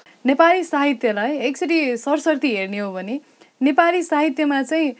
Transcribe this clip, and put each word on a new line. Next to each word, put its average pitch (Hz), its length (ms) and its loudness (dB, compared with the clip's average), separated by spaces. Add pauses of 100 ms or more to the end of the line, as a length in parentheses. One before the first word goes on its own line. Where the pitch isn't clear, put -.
(260)
नेपाली 330 380 4
साहित्यलाई 277 760 -2
एकचोटि 285 580 -2
सरसर्ती 294 520 0
हेर्ने 196 200 -2 (100)
हो 202 140 -6
भने 190 280 -8 (420)
नेपाली 339 400 2
साहित्यमा 294 600 0
चाहिँ 302 380 -2